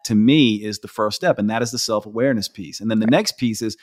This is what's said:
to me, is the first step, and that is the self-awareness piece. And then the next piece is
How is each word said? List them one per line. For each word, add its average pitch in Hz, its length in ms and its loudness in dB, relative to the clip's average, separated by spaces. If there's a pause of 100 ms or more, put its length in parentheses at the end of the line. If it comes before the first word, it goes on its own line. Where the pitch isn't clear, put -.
to 110 100 0
me, 120 400 6
is 104 240 -8
the - 80 -18
first 107 280 -2
step, 175 220 0
and 104 120 0
that 123 120 0
is 117 80 -4
the 123 80 -8
self-awareness 110 720 -2
piece. 87 320 -14
And 110 100 -4
then 110 80 0
the 110 80 2
next 170 320 2
piece 113 240 -4
is 110 200 -6